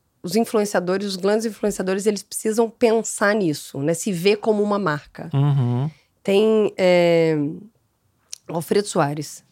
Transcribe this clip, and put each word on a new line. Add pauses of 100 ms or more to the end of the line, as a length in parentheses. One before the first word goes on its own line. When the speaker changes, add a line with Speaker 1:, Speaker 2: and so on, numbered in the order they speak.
(240)
Speaker 1:
os
influenciadores,
os
grandes
influenciadores,
eles
precisam
pensar
nisso,
né?
Se
ver
como
uma
marca.
Speaker 2:
Uhum. (340)
Speaker 1:
Tem,
é... (1120)
Alfredo
Soares,